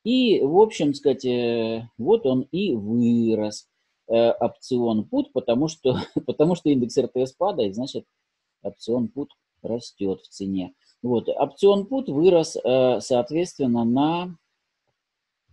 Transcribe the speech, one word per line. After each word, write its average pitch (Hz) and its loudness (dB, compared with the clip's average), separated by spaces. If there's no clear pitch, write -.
и, 240 2
в 151 2
общем, 175 2
сказать, 135 -2
э, 117 -2
вот 151 0
он 131 0
и 180 -2
вырос, 113 0
э, 117 4
опцион 117 -2
put, 277 -2
потому 127 -2
что, 127 -2
<laughs> - -8
потому 151 0
что - -2
индекс 120 0
Р 120 0
Т 127 -2
С 131 -8
падает, 147 -2
значит, 120 -8
опцион 113 -4
put 147 -8
растёт 98 -6
в - -20
цене. 95 -8
Вот, 120 -2
опцион 196 2
put 269 -4
вырос, 160 4
э, 127 2
соответственно, 123 0
на 165 0